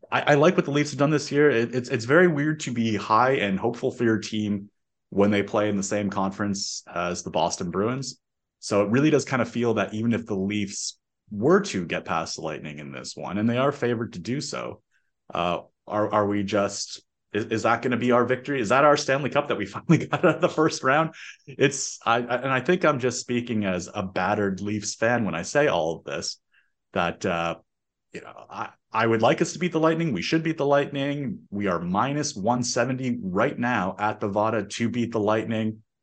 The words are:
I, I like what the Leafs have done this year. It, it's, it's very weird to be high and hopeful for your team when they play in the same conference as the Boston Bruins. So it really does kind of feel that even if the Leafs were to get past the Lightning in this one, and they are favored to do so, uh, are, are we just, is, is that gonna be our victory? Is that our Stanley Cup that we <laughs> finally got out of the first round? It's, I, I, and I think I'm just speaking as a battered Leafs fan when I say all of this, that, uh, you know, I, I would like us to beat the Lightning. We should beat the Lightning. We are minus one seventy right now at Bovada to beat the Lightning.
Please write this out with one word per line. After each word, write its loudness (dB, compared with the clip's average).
I, 0
I 4
like 6
what 2
the -4
Leafs 0
have -4
done 4
this 0
year. 6
It, 2
it's, -4
it's -2
very 6
weird 0
to -6
be 0
high 4
and 0
hopeful -2
for -4
your 4
team -4
when 4
they 4
play 0
in 0
the -2
same -2
conference -4
as -4
the -10
Boston -2
Bruins. -4
So 2
it 0
really 4
does 4
kind -2
of -2
feel 0
that 0
even 0
if -2
the -4
Leafs -4
were 2
to -4
get -4
past -4
the -10
Lightning -8
in -12
this -14
one, -8
and 0
they 0
are 2
favored -4
to -12
do -6
so, -10
uh, -2
are, 0
are 4
we 0
just, -2
is, -2
is -2
that 2
gonna 0
be 0
our 4
victory? -2
Is -2
that 6
our 8
Stanley 0
Cup 0
that 0
we -4
<laughs> -6
finally 2
got 0
out 6
of -8
the 4
first 0
round? 2
It's, 0
I, 4
I, -2
and -4
I 2
think 2
I'm 4
just 0
speaking -2
as -2
a -4
battered 0
Leafs -6
fan 2
when -2
I -4
say 2
all 0
of -20
this, -8
that, -2
uh, -2
you -14
know, -18
I, -10
I 0
would 4
like 4
us 0
to -12
beat -2
the 0
Lightning. 2
We -4
should 0
beat -2
the -2
Lightning. -2
We -4
are 0
minus -2
one -2
seventy -2
right 0
now -2
at -2
Bovada 0
to -4
beat -4
the -2
Lightning. -2